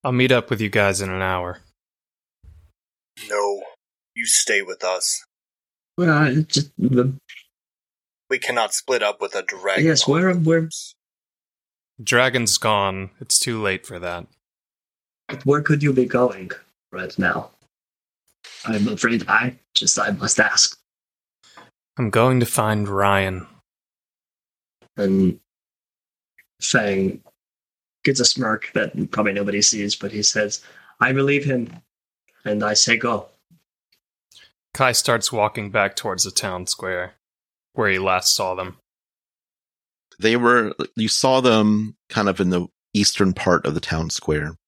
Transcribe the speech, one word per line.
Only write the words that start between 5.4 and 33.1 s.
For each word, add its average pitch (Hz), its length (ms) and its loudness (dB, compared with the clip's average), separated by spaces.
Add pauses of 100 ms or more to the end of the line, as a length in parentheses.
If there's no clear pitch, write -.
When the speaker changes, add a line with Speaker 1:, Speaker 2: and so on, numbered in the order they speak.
Speaker 3:
Well, 175 160 2
I 147 300 2
just, - 360 -2
the 127 340 2 (1160)
Speaker 2:
We 131 100 -2
cannot 117 360 -2
split 120 280 0
up 104 180 0
with 101 140 -4
a 98 80 -4
dragon. 95 420 -2
Speaker 3:
Yes, 156 220 2
where, 180 280 2
where? 165 340 2 (1300)
Speaker 1:
Dragon's 120 560 2
gone. 98 520 0 (100)
It's - 180 -2
too 113 240 -2
late 95 240 -4
for 90 140 -16
that. 87 260 -8 (1160)
Speaker 3:
Where 147 180 2
could 147 200 0
you 143 100 2
be 127 140 2
going 120 440 -2 (420)
right 90 260 -10
now? - 320 -4 (1160)
I'm 110 220 0
afraid 110 400 -2
I 117 260 0 (200)
just, - 240 0
I 104 120 -2
must - 300 0
ask. - 360 2 (1200)
Speaker 1:
I'm 117 140 0
going 123 300 4
to 117 60 4
find 107 420 0
Ryan. 98 580 2 (1500)
Speaker 3:
And 95 420 2 (1200)
Fang 98 640 0 (840)
gets 131 160 2
a 120 40 2
smirk 110 500 -2
that 110 380 -2
probably 104 200 0
nobody 101 300 -2
sees, 104 340 0
but 98 160 -10
he 107 100 -6
says, 104 400 0 (380)
"I 127 120 2
believe 139 320 0
him, 127 260 -2 (720)
and 107 180 -2
I 104 120 -2
say 117 220 2
go." 117 300 -4 (1500)